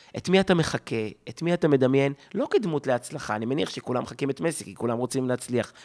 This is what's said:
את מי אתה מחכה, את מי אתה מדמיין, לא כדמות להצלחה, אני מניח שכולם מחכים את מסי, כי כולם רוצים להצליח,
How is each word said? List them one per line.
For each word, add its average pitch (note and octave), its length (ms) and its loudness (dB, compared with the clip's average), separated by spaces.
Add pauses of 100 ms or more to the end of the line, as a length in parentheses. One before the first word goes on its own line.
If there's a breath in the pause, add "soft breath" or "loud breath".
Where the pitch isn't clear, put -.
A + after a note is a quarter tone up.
(180 soft breath)
את - 120 -6
מי F#3 100 6
אתה F#3+ 140 4
מחכה, D3+ 420 0 (340)
את - 120 -14
מי E3+ 120 0
אתה E3+ 140 2
מדמיין, C3+ 460 4 (220 soft breath)
לא B3+ 160 -2
כדמות E3+ 360 0
להצלחה, B2 480 -2
אני A2 100 -2
מניח D3+ 240 -2
שכולם - 340 -4
מחכים C#3 260 -4
את C3+ 120 -6
מסי, D#3+ 220 -2
כי F#2+ 120 -14
כולם A#2 220 -2
רוצים B2+ 300 -2
להצליח, B2 460 -2 (120 loud breath)